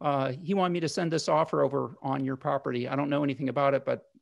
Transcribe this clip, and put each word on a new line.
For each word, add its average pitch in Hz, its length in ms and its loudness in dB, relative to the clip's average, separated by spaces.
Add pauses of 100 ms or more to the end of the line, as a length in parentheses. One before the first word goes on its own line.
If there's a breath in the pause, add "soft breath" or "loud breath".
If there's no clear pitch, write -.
Uh, 135 320 0
he 170 220 -4
wanted 180 180 2
me 175 80 0
to 160 80 0
send 165 240 -2
this 160 160 0
offer 160 340 2
over 135 400 0
on 139 220 -2
your 131 120 -4
property. 131 520 -2
I 135 80 -4
don't 143 140 0
know 143 140 2
anything 135 240 -2
about 139 260 4
it, 135 100 0
but, - 260 -4 (120)